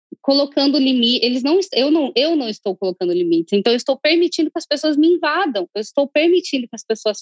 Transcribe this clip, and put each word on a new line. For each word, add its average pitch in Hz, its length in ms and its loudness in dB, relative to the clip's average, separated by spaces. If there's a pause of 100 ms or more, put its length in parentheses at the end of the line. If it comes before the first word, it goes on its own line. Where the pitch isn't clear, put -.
(220)
colocando 277 560 0
limi-, 254 460 2
eles 247 180 0
não 285 180 2
est-, 381 140 -4
eu 262 160 0
não, 302 260 2
eu 302 200 2
não 254 140 -2
estou 202 260 -6
colocando 180 380 -4
limites. 170 400 0
Então, 202 180 2
eu 240 60 2
estou 262 200 -2
permitindo 330 540 0
que - 60 -10
as 320 100 -8
pessoas 294 300 -2
me 302 100 4
invadam. 302 680 0
Eu 202 80 -6
estou 277 260 -2
permitindo 302 600 0
que - 80 -16
as - 80 -16
pessoas 214 380 -4